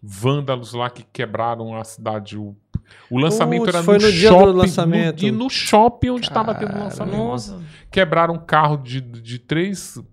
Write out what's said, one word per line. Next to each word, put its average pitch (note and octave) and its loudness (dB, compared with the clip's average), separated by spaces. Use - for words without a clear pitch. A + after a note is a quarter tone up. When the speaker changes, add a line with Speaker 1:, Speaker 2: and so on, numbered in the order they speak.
Speaker 1:
vândalos B2 -4
lá A#2+ -4
que - -20
quebraram A2+ -6
a A2 -10
cidade. G#2+ -10
O, G2+ -12
o B2 -2
lançamento F3 2
Speaker 2:
Putz, F3+ -2
Speaker 1:
era E3+ 0
Speaker 2:
foi G3+ 6
Speaker 1:
no G#3 4
Speaker 2:
no G#3+ 6
dia F3+ 6
do F3+ 10
Speaker 1:
shopping, G3 10
no, F3+ 2
Speaker 2:
lançamento. E3 0
Speaker 1:
e G#3+ 0
no A#3 -4
shopping A#3 2
onde B3 -6
tava A3 -2
tendo G#3 -8
o - -8
Speaker 2:
Cara. G3+ -8
Speaker 1:
lançamento. G3+ -8
Speaker 3:
Nossa. G#3+ -6
Speaker 1:
Quebraram E3+ 0
um E3+ -10
carro D3+ 2
de, C3 -10
de A#2 -14
três F3 -6